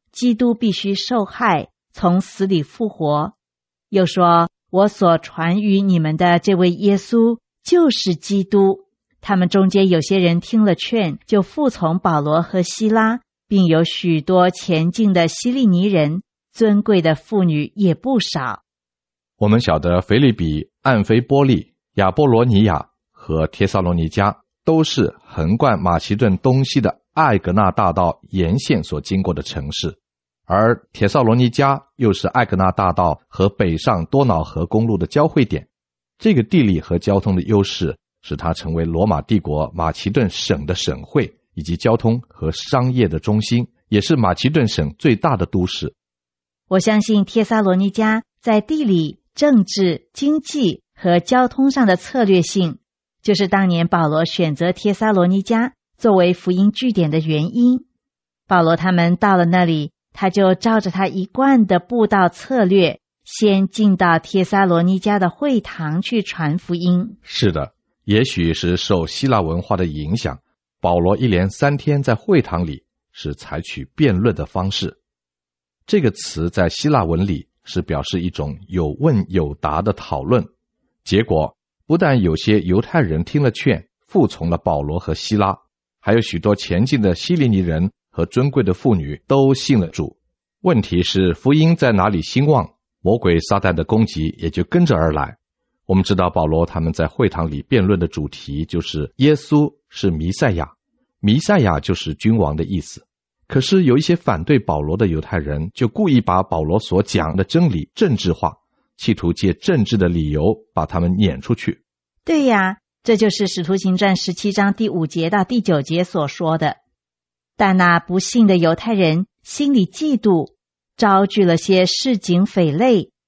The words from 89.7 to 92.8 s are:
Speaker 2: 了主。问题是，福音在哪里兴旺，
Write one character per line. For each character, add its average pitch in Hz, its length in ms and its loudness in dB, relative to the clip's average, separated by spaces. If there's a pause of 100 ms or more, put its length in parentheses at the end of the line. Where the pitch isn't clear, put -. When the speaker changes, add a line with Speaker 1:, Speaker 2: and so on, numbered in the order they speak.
Speaker 2:
了 85 60 -4
主。 - 280 -8 (460)
问 180 200 2
题 - 220 -2
是， 185 300 0
福 131 200 0
音 160 220 4
在 135 160 2
哪 98 160 2
里 104 140 0
兴 139 240 -2
旺， 135 300 0 (260)